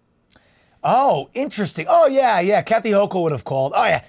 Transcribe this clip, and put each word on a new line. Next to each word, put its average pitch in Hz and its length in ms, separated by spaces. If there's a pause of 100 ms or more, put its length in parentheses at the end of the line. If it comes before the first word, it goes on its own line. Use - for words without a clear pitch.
(840)
Oh, 185 500
interesting. 208 540
Oh, 330 200
yeah, 262 340
yeah. 190 220
Kathy 226 280
Hochul 196 320
would 160 80
have 135 140
called. 135 280
Oh, 220 120
yeah, 175 240